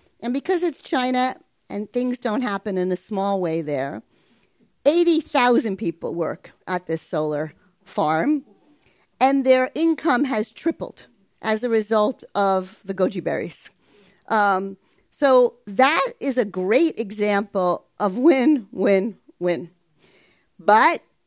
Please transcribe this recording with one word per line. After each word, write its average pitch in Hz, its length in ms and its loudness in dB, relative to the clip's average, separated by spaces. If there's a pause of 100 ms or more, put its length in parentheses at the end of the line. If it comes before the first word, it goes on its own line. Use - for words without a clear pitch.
(200)
And 240 140 -4
because 330 280 -2
it's 339 200 -4
China 254 540 -2 (340)
and 208 200 -8
things 247 280 -2
don't 220 240 -2
happen 202 340 -4
in 185 160 0
a 175 40 -2
small 202 440 -4
way 165 220 -2
there, 147 400 -6 (800)
eighty 330 380 4
thousand 240 560 0
people 165 360 -6
work 160 380 -6 (140)
at 180 200 -6
this 165 140 -4
solar 156 520 -6 (320)
farm, 185 600 0 (760)
and 269 280 2
their 254 280 4
income 302 500 0
has 226 280 -4
tripled - 540 -6 (340)
as 220 240 -2
a 240 60 -2
result 214 540 0 (100)
of 190 500 0
the 190 100 -8
goji 185 300 -2
berries. - 460 -6 (580)
Um, 196 480 0 (340)
so 254 440 4 (120)
that 277 540 2
is 254 180 -2
a 233 60 2
great 214 540 0
example 202 880 -2 (120)
of 196 180 -2
win-win 240 1040 2 (220)
win. 175 300 -2 (880)
But 226 440 4 (240)